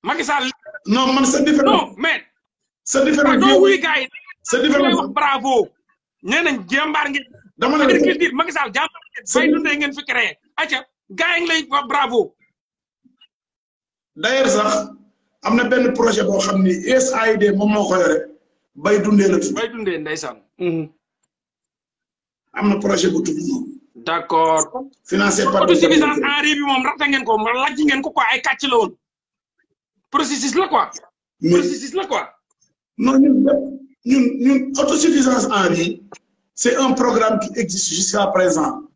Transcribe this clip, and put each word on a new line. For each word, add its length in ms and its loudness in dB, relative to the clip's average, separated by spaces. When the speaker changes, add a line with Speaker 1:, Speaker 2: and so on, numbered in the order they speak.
Speaker 1:
Macky 200 -4
Sall. 260 -2
Speaker 2:
Non, 280 2
man 120 2
sa 160 0
différence. 320 4
Speaker 1:
Non, 240 0
mais. 260 -4
Speaker 2:
Sa 220 0
différence, 340 2
Speaker 1:
Doo 100 4
Speaker 2:
yow. 120 6
Speaker 1:
wuy 180 4
gars 200 -2
yi. 80 -6
Speaker 2:
Sa 160 -2
différence. 360 2
Speaker 1:
Wax 180 -2
bravo. 560 0
Nee 200 -2
nañ 260 -2
jàmbaar 400 -2
ngeen. 160 -8
Speaker 2:
Dama 200 0
ne 60 4
la 60 4
Speaker 1:
Agriculture, 440 2
Macky 180 -2
Sall 220 -4
jàmbaar 280 -6
ngeen. 120 -18
Speaker 2:
Sa 140 0
Speaker 1:
Bay 120 2
dundee 260 0
ngeen 160 -4
fi 100 -12
créé. 340 -4
Acca, 260 -4
gars 280 -2
yi 60 -2
ngi 40 -4
lay 220 -2
wax 180 -2
bravo. 480 -2
Speaker 2:
D'ailleurs 340 0
sax, 400 0
am 120 0
na 80 2
benn 300 2
projet 300 0
boo 160 0
xam 240 0
ni 120 2
U 200 -2
S 180 2
A 180 0
I 60 0
D 140 2
moom 200 0
moo 160 0
ko 80 0
yore. 320 0
Bay 260 0
dundee 280 4
la 100 2
tudd. 160 -4
Speaker 1:
Bay 140 -4
dundee, 300 -6
ndeysaan. 420 -10
Mhm. 300 -4
Speaker 2:
Am 160 -2
na 100 2
projet 300 0
bu 140 -2
tudd 140 -4
noonu. 320 -6
Speaker 1:
D'accord. 720 0
Speaker 2:
Financé 400 0
par 180 2
Speaker 1:
Autosuffisance 560 4
en 220 -2
riz 140 0
bi 60 -4
moom, 240 0
rate 220 -2
ngeen 160 -2
ko, 140 0
lajj 480 -2
ngeen 160 0
ko 100 -6
quoi, 200 0
ay 100 -2
kàcc 280 -4
la 80 2
woon. 180 0
Processus 440 -2
la 120 0
quoi. 240 0
Speaker 2:
Mais 120 2
Speaker 1:
Processus 400 0
la 120 -4
quoi. 240 -4
Speaker 2:
Non, 200 2
ñun 280 4
lépp, 160 2
ñun, 180 4
ñun, 320 2
autosuffisance 680 2
en 240 0
riz, 340 -2
c'est 220 0
un 180 0
programme 460 2
qui 100 -6
existe 340 -4
jusqu'à 340 -2
présent. 560 0